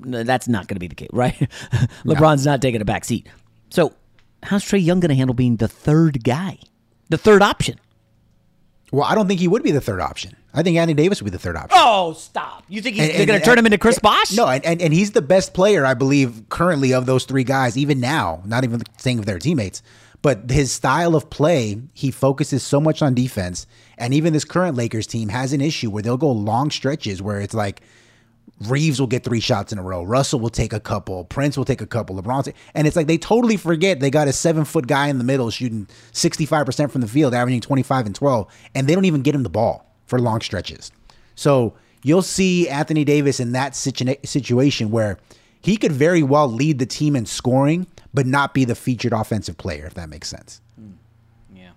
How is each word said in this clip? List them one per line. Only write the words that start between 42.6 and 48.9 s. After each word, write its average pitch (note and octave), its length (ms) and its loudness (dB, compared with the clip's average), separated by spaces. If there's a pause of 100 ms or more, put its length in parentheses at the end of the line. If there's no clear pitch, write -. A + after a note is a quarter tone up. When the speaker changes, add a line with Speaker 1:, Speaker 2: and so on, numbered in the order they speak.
Speaker 2:
Anthony D3+ 360 -2
Davis C#3+ 360 2
in A#2+ 120 -4
that C3 220 -4
situ-, B2+ 500 -4
situation B2 680 0
where G#2+ 260 -2 (420)
he G3 160 0
could G#3+ 160 0
very D#3+ 300 4
well C#3+ 240 4
lead B2+ 320 0
the B2+ 80 -2
team D3 300 -2
in A2+ 100 -4
scoring, C#3+ 600 0 (240)
but C#3 120 0
not C#3 300 0
be C3+ 100 4
the A#2 120 -2
featured A#2+ 360 -2